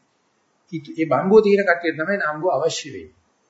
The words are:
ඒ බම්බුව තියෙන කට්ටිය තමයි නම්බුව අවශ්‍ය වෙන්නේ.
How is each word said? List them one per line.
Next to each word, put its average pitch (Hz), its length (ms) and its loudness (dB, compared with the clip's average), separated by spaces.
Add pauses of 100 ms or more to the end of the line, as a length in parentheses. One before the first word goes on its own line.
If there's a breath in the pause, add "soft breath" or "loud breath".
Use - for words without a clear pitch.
(920)
ඒ 160 120 -4
බම්බුව 160 360 4
තියෙන 202 220 2
කට්ටිය 170 300 0
තමයි 160 260 -4
නම්බුව 160 320 -4
අවශ්‍ය 151 380 -4
වෙන්නේ. 87 260 -16 (340)